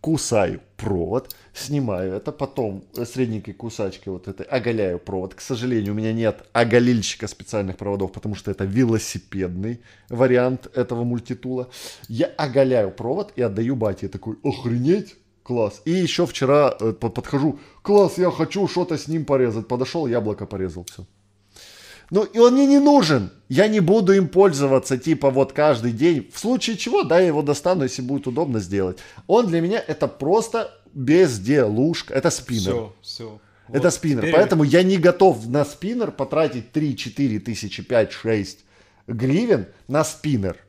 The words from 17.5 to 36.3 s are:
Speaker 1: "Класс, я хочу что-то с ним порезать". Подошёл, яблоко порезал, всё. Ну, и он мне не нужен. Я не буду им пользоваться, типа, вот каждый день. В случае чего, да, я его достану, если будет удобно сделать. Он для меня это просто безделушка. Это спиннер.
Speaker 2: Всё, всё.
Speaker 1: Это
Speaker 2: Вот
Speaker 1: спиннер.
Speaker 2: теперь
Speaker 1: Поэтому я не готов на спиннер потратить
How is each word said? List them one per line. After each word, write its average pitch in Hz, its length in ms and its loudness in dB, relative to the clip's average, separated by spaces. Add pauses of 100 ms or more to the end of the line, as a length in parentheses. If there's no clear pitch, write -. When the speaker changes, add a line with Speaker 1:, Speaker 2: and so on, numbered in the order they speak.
Speaker 1:
"Класс, 202 360 4
я 180 120 2
хочу 165 380 -2
что-то 175 300 -2
с - 100 -10
ним 156 180 -4
порезать". 120 420 0
Подошёл, 131 400 -4
яблоко 107 380 -4
порезал, 92 380 -8
всё. - 220 -18 (1040)
Ну, 202 140 2
и - 120 -6
он 240 160 8
мне 277 140 6
не 277 120 8
нужен. 175 520 4 (180)
Я 175 180 4
не 214 120 2
буду 190 340 4
им 190 140 4
пользоваться, 139 720 4
типа, 143 340 0
вот 135 220 2
каждый 123 400 2
день. 139 380 0
В - 60 -16
случае 226 400 -2
чего, 208 260 -2
да, 170 160 4
я 185 80 4
его 147 140 0
достану, 147 420 0
если 127 200 -6
будет 135 240 -6
удобно 127 320 -2
сделать. 92 380 -4 (280)
Он 220 220 2
для 165 140 0
меня 190 260 -2
это 151 200 -4
просто 214 640 -2 (240)
безделушка. 131 1200 2
Это 135 160 0
спиннер. 120 320 -4 (100)
Speaker 2:
Всё, 110 300 -6
всё. 110 380 -18 (300)
Speaker 1:
Это - 180 -2
Speaker 2:
Вот 170 60 2
Speaker 1:
спиннер. 147 260 -2
Speaker 2:
теперь 160 160 0
Speaker 1:
Поэтому 180 280 4
я 151 200 6
не 190 140 2
готов 170 500 4
на 143 180 0
спиннер 208 460 -6
потратить 135 600 -2